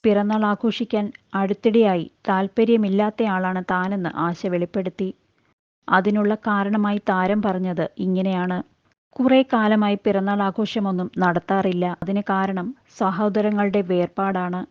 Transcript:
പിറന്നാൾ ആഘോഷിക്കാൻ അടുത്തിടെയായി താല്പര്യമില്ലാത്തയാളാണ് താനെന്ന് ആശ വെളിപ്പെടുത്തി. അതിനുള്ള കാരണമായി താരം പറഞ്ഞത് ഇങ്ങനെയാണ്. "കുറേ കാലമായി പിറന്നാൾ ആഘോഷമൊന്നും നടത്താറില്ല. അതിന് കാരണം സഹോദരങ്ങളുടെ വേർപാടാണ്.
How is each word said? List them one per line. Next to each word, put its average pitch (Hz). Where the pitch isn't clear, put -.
പിറന്നാൾ 208
ആഘോഷിക്കാൻ 208
അടുത്തിടെയായി 196
താല്പര്യമില്ലാത്തയാളാണ് 196
താനെന്ന് 185
ആശ 170
വെളിപ്പെടുത്തി. 180
അതിനുള്ള 208
കാരണമായി 208
താരം 190
പറഞ്ഞത് 185
ഇങ്ങനെയാണ്. 185
"കുറേ 262
കാലമായി 214
പിറന്നാൾ 202
ആഘോഷമൊന്നും 196
നടത്താറില്ല. 180
അതിന് 196
കാരണം 190
സഹോദരങ്ങളുടെ 202
വേർപാടാണ്. 180